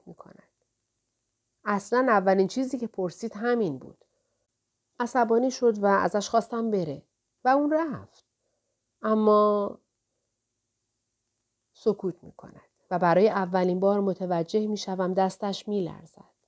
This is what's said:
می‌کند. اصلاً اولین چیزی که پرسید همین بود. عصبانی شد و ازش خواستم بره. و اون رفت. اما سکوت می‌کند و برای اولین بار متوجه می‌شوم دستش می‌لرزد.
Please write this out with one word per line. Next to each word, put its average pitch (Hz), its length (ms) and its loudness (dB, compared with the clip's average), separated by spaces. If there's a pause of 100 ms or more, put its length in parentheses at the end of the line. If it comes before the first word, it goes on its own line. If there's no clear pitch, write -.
می‌کند. - 600 -20 (1000)
اصلاً 208 340 -2
اولین 196 480 4
چیزی 262 300 -6
که 233 100 -6
پرسید 196 480 -8
همین 214 420 -2
بود. - 280 -20 (960)
عصبانی 240 500 0
شد 226 320 0
و - 20 2
ازش 196 440 2
خواستم 226 420 -2
بره. 165 300 -4 (440)
و 254 40 4
اون 294 240 2
رفت. 285 520 -6 (760)
اما 208 800 2 (1900)
سکوت - 500 -6
می‌کند - 380 -20 (300)
و 180 80 -2
برای 180 300 4
اولین 185 500 0
بار 202 200 2
متوجه 180 680 -2
می‌شوم 190 460 -4
دستش 190 540 -2
می‌لرزد. 190 640 -8 (160)